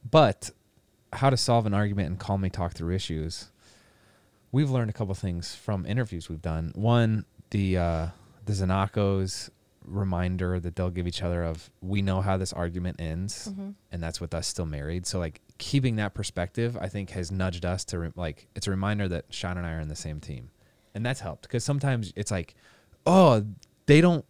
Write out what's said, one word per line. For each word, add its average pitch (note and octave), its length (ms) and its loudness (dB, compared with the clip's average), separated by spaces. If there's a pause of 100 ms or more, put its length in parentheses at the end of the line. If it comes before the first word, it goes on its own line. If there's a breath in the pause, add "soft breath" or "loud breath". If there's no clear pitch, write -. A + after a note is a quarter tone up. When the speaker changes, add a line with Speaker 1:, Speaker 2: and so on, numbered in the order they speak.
Speaker 1:
But C#3+ 420 4 (600)
how C3+ 180 4
to C3+ 80 4
solve A#2 280 4
an G#2 80 2
argument G2+ 340 2
and F2+ 120 -4
calmly G2 300 0
talk F2 240 -2
through E2+ 220 -2
issues. D#2+ 560 -6 (1000 soft breath)
We've C#3+ 180 2
learned A#2+ 180 0
a G2+ 40 -4
couple F#2+ 220 -2
things E2+ 400 -4
from G2 300 -4
interviews G#2+ 440 -4
we've D#2 120 -8
done. E2 320 -2
One, A2 520 4 (260)
the, F#2+ 260 2
uh, E2 300 2 (380 loud breath)
the G#2+ 80 -2
Zanaco's F#2+ 960 0 (360)
reminder F2+ 760 0
that E2+ 160 -6
they'll F2+ 140 0
give F2 180 -2
each - 160 -4
other F2 200 0
of, E2 260 -6 (120)
"We G2 200 0
know F#2+ 200 2
how F#2+ 160 2
this F#2+ 160 -2
argument F2 460 -4
ends," E2+ 500 -6
Speaker 2:
Mm-hmm. G3 200 -10 (220)
Speaker 1:
and E2+ 120 -6
that's E2 160 -6
with - 140 -6
us D#2+ 140 -4
still - 180 -4
married. D#2 400 -4
So, F#2+ 140 -2
like, E2 220 -4 (160)
keeping B2+ 400 0
that G#2 160 -2
perspective, A2+ 680 -4
I F#2 100 -6
think, G2 220 -8
has F2+ 200 -6
nudged F#2 340 -2
us F2+ 200 -2
to, F2+ 140 -6
re-, E2 160 -4
like, E2 400 -6
it's - 120 -4
a G2 40 0
reminder G2 380 0
that E2+ 240 -4
Sean F2+ 240 -6
and F2 80 -4
I E2 80 -4
are D#2+ 60 -4
in D#2 80 -4
the D2+ 80 -6
same D2+ 240 -8
team. B1+ 300 -12 (440 soft breath)
And G#2+ 120 -4
that's B2+ 160 -4
helped, F2 260 -10
'cause A#2+ 160 -2
sometimes C3+ 540 0
it's G2+ 140 -4
like, F2+ 220 -4 (520 soft breath)
"Oh, D3 400 8 (400)
they D3+ 160 10
don't E3+ 280 4